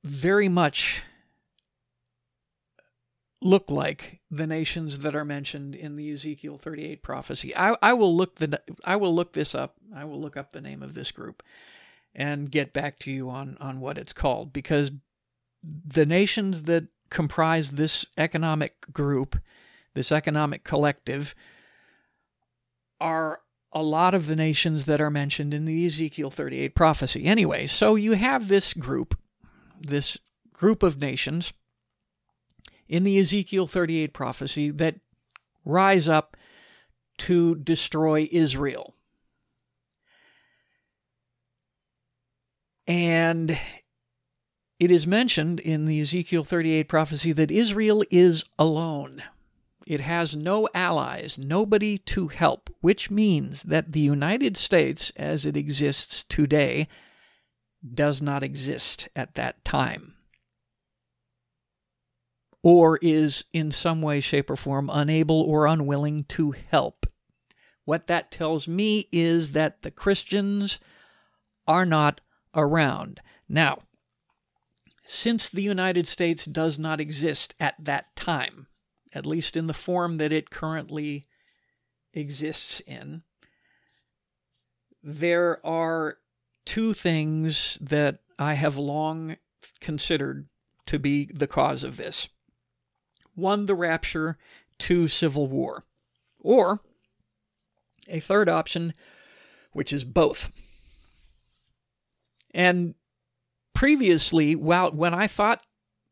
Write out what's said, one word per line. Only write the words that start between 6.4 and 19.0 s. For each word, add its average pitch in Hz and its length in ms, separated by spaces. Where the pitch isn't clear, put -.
thirty-eight 151 460
prophecy. 135 520
I, 202 240
I 233 140
will 196 220
look 180 200
the, 156 240
I 185 120
will 190 180
look 175 200
this 151 200
up. 135 220
I 139 100
will 143 140
look 151 160
up 139 160
the 151 100
name 139 200
of 139 140
this 131 160
group - 320
and 143 340
get 139 240
back 143 260
to 135 120
you 131 180
on, 135 300
on 131 220
what 143 180
it's - 140
called, 127 380
because 143 380
the 156 440
nations 190 560
that 170 240
comprise 160 600
this 151 340
economic 156 760
group 143 460